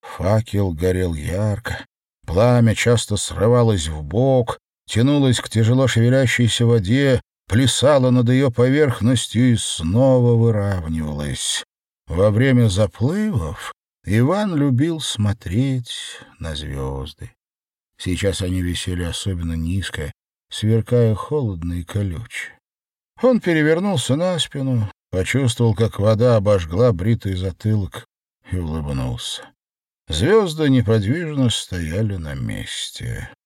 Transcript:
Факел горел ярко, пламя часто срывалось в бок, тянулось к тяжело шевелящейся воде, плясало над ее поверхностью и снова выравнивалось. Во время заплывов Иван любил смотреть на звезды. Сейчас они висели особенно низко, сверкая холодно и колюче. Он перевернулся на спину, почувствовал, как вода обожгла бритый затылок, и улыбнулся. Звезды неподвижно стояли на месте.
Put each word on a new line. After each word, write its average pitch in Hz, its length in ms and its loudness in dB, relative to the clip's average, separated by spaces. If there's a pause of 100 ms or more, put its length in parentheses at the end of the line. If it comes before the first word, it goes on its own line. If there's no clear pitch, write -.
Факел 101 680 0
горел 90 420 0
ярко, 98 720 -4 (400)
пламя 113 480 4
часто 117 420 0
срывалось 104 720 2
в 76 140 -6
бок, 120 560 0 (280)
тянулось 135 540 2
к - 80 -12
тяжело 120 380 2
шевелящейся 120 800 2
воде, 120 560 2 (260)
плясало 127 640 4
над 123 180 4
ее 131 220 2
поверхностью 123 1040 2
и 113 40 2
снова 120 800 2
выравнивалось. 80 1300 -2 (420)
Во 92 240 2
время 120 380 4
заплывов 110 1040 -2 (320)
Иван 165 500 2
любил 143 460 0
смотреть 120 1200 -4 (180)
на 80 160 -8
звезды. 67 760 -10 (680)
Сейчас 92 460 -4
они 92 180 -2
висели 87 440 -4
особенно 85 500 -6
низко, 80 580 -6 (380)
сверкая 110 640 0
холодно 98 600 -4
и 90 100 -6
колюче. - 760 -8 (640)
Он 247 180 4
перевернулся 160 760 0
на 175 220 -2
спину, 131 520 -2 (200)
почувствовал, 117 640 0
как 113 240 -2
вода 110 380 2
обожгла 98 560 2
бритый 98 440 -2
затылок, 95 720 -4 (440)
и 92 60 -4
улыбнулся. 71 840 -6 (680)
Звезды 156 600 2
неподвижно 131 800 2
стояли 95 680 -4
на 78 180 -8
месте. - 960 -8 (160)